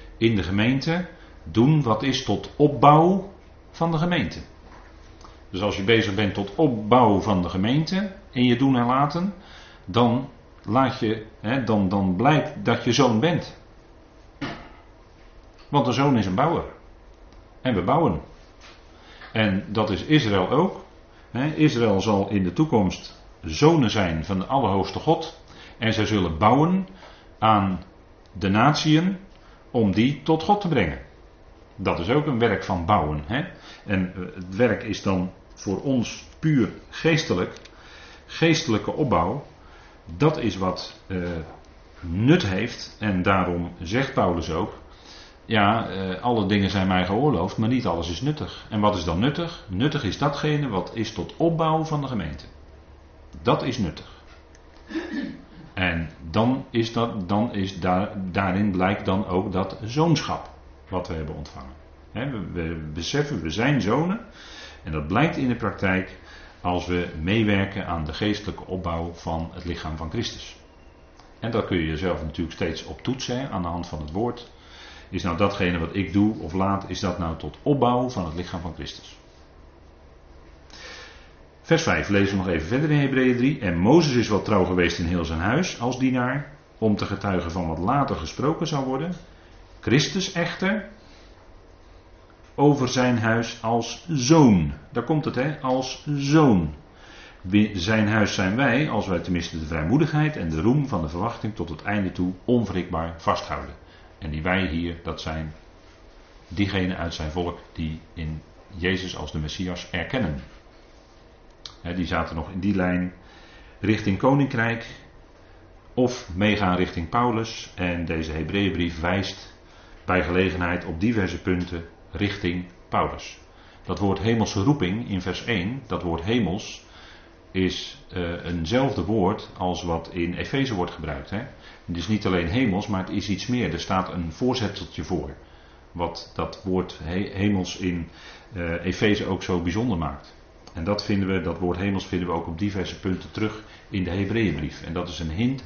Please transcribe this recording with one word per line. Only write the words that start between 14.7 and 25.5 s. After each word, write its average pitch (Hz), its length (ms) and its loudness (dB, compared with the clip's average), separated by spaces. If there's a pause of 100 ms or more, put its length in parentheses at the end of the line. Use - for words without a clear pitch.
Want 143 180 2
een 123 60 2
zoon 135 240 4
is 98 80 2
een 90 100 0
bouwer. 135 280 0 (960)
En 127 140 0
we 87 80 2
bouwen. 120 380 2 (1080)
En 104 360 2
dat 104 220 -2
is 95 140 -2
Israël 107 460 2
ook. 160 360 0 (460)
Hè, 143 240 -2
Israël 117 460 4
zal 98 280 2
in 101 140 2
de 87 100 0
toekomst - 680 0 (200)
zonen 131 480 6
zijn 80 360 0
van 95 140 0
de 92 60 -2
Allerhoogste 98 540 0
God. - 420 0 (360)